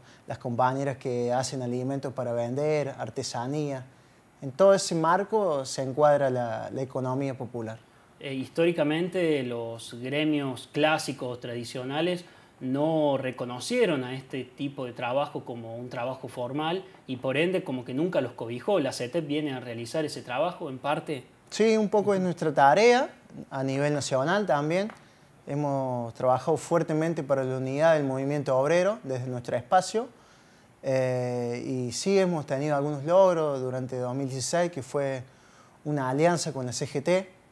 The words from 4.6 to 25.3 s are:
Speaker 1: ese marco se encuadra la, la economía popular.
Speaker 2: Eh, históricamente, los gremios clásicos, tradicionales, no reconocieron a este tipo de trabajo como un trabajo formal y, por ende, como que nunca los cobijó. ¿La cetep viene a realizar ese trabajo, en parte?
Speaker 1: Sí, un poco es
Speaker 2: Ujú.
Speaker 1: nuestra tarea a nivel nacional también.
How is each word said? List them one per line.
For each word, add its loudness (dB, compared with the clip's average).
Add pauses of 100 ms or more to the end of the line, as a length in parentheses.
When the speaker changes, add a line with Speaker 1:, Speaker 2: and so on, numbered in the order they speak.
Speaker 1:
ese 0
marco 2
se -6
encuadra 4
la, -2
la -6
economía -4
popular. -8 (420)
Speaker 2:
Eh, -8
históricamente, 0
los -8
gremios -2
clásicos, 0
tradicionales, -4 (340)
no 2
reconocieron -2
a -6
este -8
tipo -8
de -8
trabajo -2
como -10
un -10
trabajo -6
formal -4 (220)
y, -6
por -2
ende, 2
como -6
que -6
nunca 0
los -4
cobijó. -2
¿La 0
cetep -4
viene -2
a -6
realizar -4
ese -8
trabajo, -4
en -8
parte? -4 (240)
Speaker 1:
Sí, 4
un 2
poco 4
es 4
Speaker 2:
Ujú. 2
Speaker 1:
nuestra 0
tarea 8 (420)
a -2
nivel 0
nacional 2
también. 0 (540)